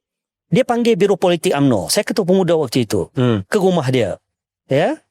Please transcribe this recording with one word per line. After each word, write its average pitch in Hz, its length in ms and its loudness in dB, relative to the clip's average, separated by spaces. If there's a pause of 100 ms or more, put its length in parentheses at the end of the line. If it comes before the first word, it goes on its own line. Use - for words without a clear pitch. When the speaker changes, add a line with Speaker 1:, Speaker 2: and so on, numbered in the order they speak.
(480)
Speaker 1:
dia 233 160 2
panggil 233 300 0
Biro 190 240 2
Politik 180 340 0
umno. 127 380 0
Saya 208 160 -2
ketua 214 180 -2
pemuda 180 300 2
waktu 135 320 -2
itu. - 260 -4
Speaker 2:
Hmm. 120 320 0
Speaker 1:
Ke - 140 -2
rumah 175 320 0
dia. 113 320 -2 (460)
Ya. 180 440 0